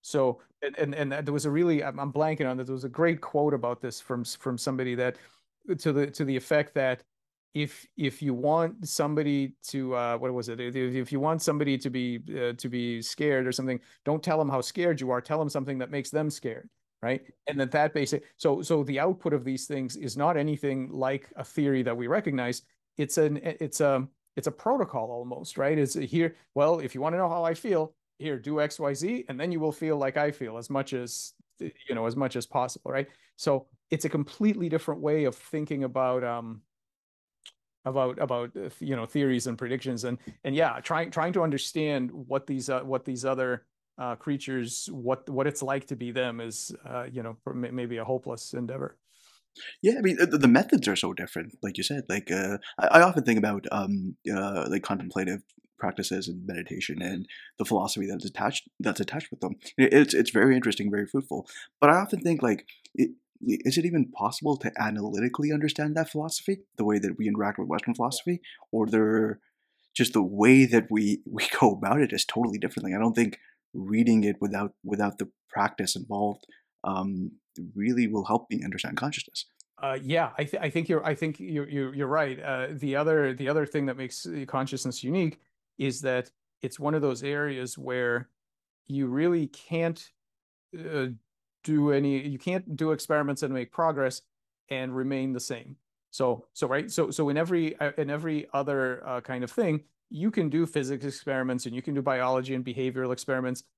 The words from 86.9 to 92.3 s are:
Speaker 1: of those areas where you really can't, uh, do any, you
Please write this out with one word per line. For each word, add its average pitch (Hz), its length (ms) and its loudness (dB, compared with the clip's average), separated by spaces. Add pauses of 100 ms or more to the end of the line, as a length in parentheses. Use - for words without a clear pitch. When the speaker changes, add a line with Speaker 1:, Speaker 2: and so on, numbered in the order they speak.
Speaker 1:
of 156 60 2
those 127 220 0
areas 139 560 -4
where 123 500 0 (580)
you 139 200 -2
really 156 400 2
can't, 165 600 -4 (720)
uh, 156 280 -2 (580)
do 147 280 4
any, 139 340 2
you 139 120 -6